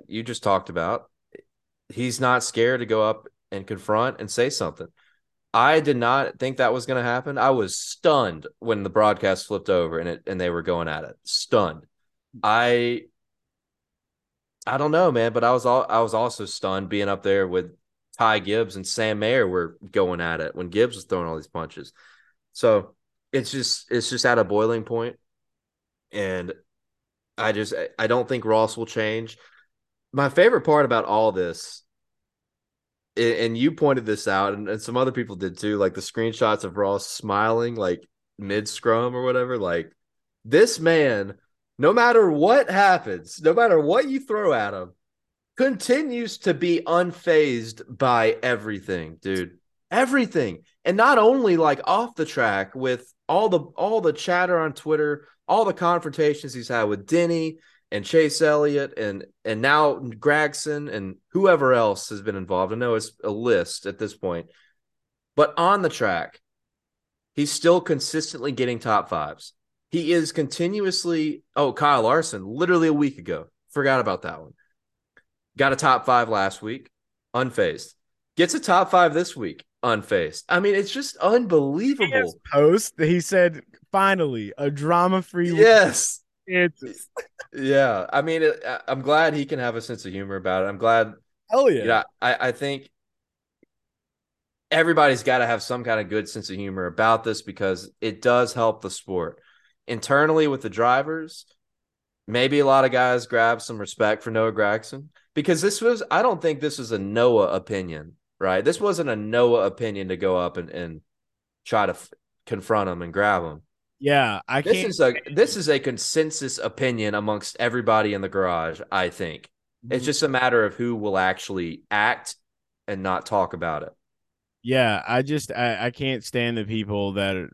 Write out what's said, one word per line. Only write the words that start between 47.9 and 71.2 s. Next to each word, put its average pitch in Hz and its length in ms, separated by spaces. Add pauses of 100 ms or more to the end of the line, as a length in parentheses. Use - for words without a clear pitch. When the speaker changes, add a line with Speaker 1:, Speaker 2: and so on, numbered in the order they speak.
Speaker 1:
everything, 98 760
dude. 92 380 (320)
Everything. 202 720 (260)
And 185 120
not 247 200
only, 220 400
like, 156 280
off 233 280
the 156 120
track 101 500
with 127 360 (160)
all 202 220
the, 175 100
all 208 420
the 160 120
chatter 180 460
on 156 140
Twitter, 151 540 (200)
all 208 180
the 190 80
confrontations 156 800
he's 120 140
had 117 160
with 104 240
Denny 165 500 (340)
and 101 140
Chase 160 360
Elliott 147 560
and, 101 280 (180)
and 110 180
now 143 340
Gragson 147 960
and 98 240 (160)
whoever 170 420
else 110 360
has 101 120
been 101 140
involved. 95 380
I - 20
know 120 200
it's 110 160 (120)
a 107 60
list 104 560
at 98 140
this 107 160
point. 85 320 (880)
But 151 220
on 190 240
the 170 80
track, 95 520 (920)
he's 147 180
still 170 300
consistently 151 680
getting 123 280
top 104 300
fives. 78 440 (380)
He 160 200
is 160 200
continuously, 170 1120 (120)